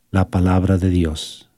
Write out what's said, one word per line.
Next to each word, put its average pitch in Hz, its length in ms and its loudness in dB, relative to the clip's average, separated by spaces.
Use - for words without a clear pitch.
la 92 200 0
palabra 92 500 2
de 95 100 0
Dios. 85 680 -4